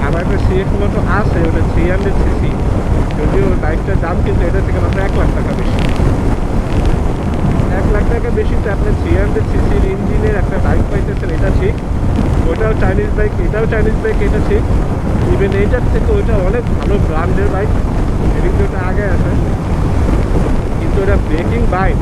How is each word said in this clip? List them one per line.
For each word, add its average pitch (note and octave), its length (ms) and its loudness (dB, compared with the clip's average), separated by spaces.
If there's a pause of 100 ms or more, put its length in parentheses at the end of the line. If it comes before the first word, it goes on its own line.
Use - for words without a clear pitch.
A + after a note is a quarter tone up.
আমার D3+ 180 0
একটা - 220 0
সিএফ F#3 240 0 (100)
মোটর G3+ 220 0 (160)
আছে, - 200 0 (100)
ওটা E3 220 2
থ্রি - 220 2
হান্ড্রেড - 320 0
সিসি, - 260 0 (680)
যদিও - 320 2
ওই - 140 2
বাইকটার C#3 400 0
দাম E3+ 120 -2 (100)
কিন্তু - 220 2
এটা - 180 0
থেকে - 180 0
মাত্র - 220 0
এক - 140 0
লাখ - 160 2
টাকা B2+ 220 -2
বেশি। - 200 0 (2000)
এক - 160 -2
লাখ - 180 2
টাকা A#3 160 0 (100)
বেশিতে G#3+ 380 0
আপনি G3+ 140 0 (100)
থ্রি - 200 -2
হান্ড্রেড - 320 0
সিসির - 320 2 (100)
ইঞ্জিনের - 480 0
একটা - 140 -2 (100)
বাইক - 240 2
পাইতেছেন, - 460 -2
এটা F#3+ 140 0 (100)
ঠিক। G3+ 140 0 (760)
ওটাও - 220 -2 (100)
চাইনিজ G3+ 360 0
বাইক, G#3+ 140 0 (140)
এটাও G#3 260 0
চাইনিজ - 300 0
বাইক, G#3+ 160 0 (100)
এটা F3+ 200 0
ঠিক। - 160 0 (680)
Even G3 200 0 (100)
এইটার B3 300 0
থেকে - 240 0
ওইটা G3+ 180 0 (140)
অনেক B3 160 0 (140)
ভালো - 160 0 (120)
ব্র্যান্ডের F3 480 0
বাইক, G3+ 160 -2 (680)
এদিক - 200 0
দিয়ে - 120 0
ওটা F#3+ 200 -4
আগে G3+ 160 0 (100)
আছে। - 160 0 (1500)
কিন্তু - 260 -2
এটা - 120 2 (120)
ব্রেকিং - 320 -2 (140)
বাইক F#3+ 280 0